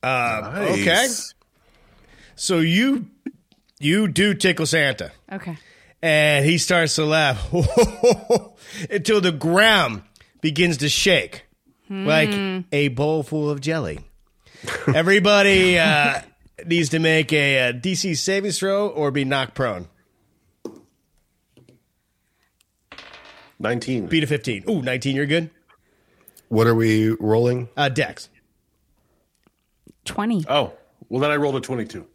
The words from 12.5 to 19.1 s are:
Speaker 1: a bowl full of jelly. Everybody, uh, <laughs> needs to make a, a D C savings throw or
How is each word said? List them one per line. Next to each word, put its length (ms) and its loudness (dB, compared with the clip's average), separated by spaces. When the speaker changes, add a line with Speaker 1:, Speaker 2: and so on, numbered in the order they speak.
Speaker 1:
a 160 0
bowl 340 -2
full 260 -4
of 140 -6
jelly. 380 -6
Everybody, 840 4
uh, 420 2
<laughs> 240 -20
needs 240 0
to 80 0
make 340 2
a, 360 2
a 40 -2
D 220 -4
C 200 -4
savings 440 -2
throw 300 0
or 220 -2